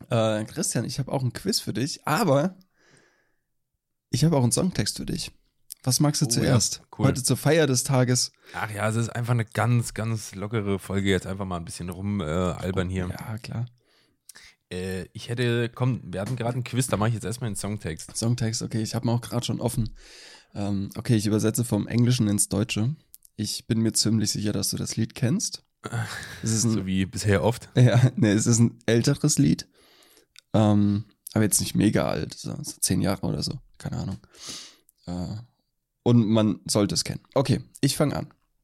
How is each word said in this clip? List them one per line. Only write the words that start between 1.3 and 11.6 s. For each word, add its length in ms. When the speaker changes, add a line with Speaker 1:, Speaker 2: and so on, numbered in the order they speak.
Speaker 1:
Quiz 280
für 140
dich, 320
aber 500
ich 140
hab 80
auch 100
einen 100
Songtext 460
für 80
dich. 260
Was 180
magst 220
du 40
Speaker 2:
Oh, 20
Speaker 1:
zuerst? 480
Speaker 2:
ja, 60
cool. 80
Speaker 1:
Heute 160
zur 140
Feier 300
des 180
Tages. 480
Speaker 2:
Ach 160
ja, 180
es 80
ist 140
einfach 220
eine 120
ganz, 500
ganz 400
lockere 440
Folge. 320
Jetzt 160
einfach 200
mal 100
ein 80